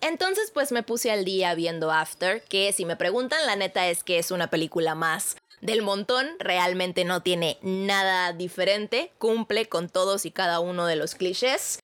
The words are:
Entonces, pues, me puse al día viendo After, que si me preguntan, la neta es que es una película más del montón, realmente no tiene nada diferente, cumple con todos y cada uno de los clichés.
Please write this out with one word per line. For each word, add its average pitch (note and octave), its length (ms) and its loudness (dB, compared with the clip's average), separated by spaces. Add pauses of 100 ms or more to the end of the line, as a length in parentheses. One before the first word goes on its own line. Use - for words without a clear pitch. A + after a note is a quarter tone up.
Entonces, F#4+ 520 0
pues, C#4 180 0
me A3+ 120 0
puse A3+ 280 -2
al G#3 140 0
día F#3 300 2
viendo E3 360 -2
After, E3+ 540 0
que G3 280 0
si G3 120 -2
me E3 100 -2
preguntan, B3+ 520 0
la G#3+ 100 2
neta F#3+ 320 0
es E3+ 160 -2
que F3 140 2
es E3+ 120 -2
una F3 180 0
película D#3+ 460 0
más E3 440 -2 (220)
del G#3+ 220 -2
montón, B3 560 -2
realmente F3+ 680 0
no F3 180 0
tiene E3+ 400 0
nada F#3+ 720 2
diferente, G3 840 -2
cumple A3 500 0
con E3+ 200 -2
todos F#3+ 360 0
y E3 60 -8
cada E3+ 300 0
uno F3 260 -2
de E3 100 2
los D#3 180 -2
clichés. G#3+ 680 -2